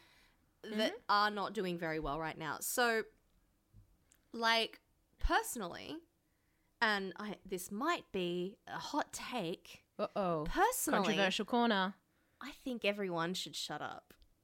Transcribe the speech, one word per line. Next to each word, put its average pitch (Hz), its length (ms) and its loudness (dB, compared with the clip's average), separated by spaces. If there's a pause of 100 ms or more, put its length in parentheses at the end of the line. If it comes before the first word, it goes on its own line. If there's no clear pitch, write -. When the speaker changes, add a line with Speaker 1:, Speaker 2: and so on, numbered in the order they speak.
(640)
Speaker 1:
that 214 80 -10 (220)
Speaker 2:
Mm-hmm. - 20 -10 (140)
Speaker 1:
are 208 220 4
not 202 220 -4
doing 185 260 -2
very 160 200 -2
well 147 200 -2
right 160 180 -4
now. 147 240 -6
So, 233 420 2 (1300)
like, 226 460 4 (400)
personally, 302 800 0 (840)
and 202 360 2
I, 208 180 -8 (100)
this 185 260 -6
might 285 400 0
be 180 460 -2 (100)
a 147 100 -8
hot - 360 -4
take. - 720 -6 (140)
Speaker 2:
Uh-oh. 180 520 0
Speaker 1:
Personally, 320 560 2
Speaker 2:
Controversial 196 400 2
corner. 208 480 2 (480)
Speaker 1:
I 262 100 -10 (140)
think 247 180 -4
everyone 190 500 0
should 160 220 -6
shut 151 260 -6
up. - 320 -10 (300)